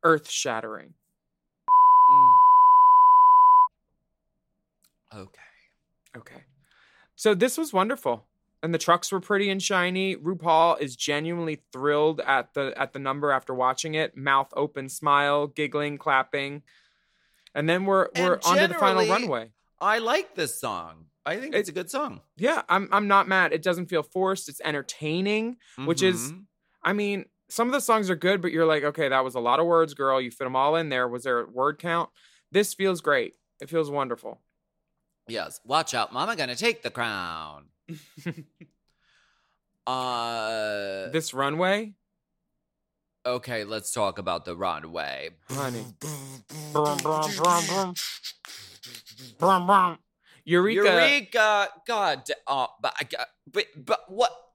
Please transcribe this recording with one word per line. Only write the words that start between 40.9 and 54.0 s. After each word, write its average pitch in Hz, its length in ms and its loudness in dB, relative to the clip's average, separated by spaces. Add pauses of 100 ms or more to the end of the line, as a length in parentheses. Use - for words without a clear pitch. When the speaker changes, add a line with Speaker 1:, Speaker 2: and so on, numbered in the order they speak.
Speaker 1:
This 156 240 -6
runway? 185 600 -2 (1300)
Speaker 2:
okay, 123 380 -6
let's 107 280 -10
talk 101 280 -4
about 90 260 -6
the 87 100 -10
runway. 80 760 -8 (180)
Speaker 1:
Honey. 131 340 -8 (880)
Brum, 147 280 0
brum, 156 360 -2
brum, 170 320 2
brum. 185 260 -2 (1500)
Brum, 180 280 2
brum. 185 300 2 (480)
Eureka. 185 380 2
Speaker 2:
Eureka. 208 840 2 (180)
God. 185 380 -2
da-, - 80 -6 (140)
uh, 135 200 -2 (140)
but - 180 -4
I - 60 -4
got, - 220 -8 (240)
but, 208 140 -4 (100)
but 151 320 -4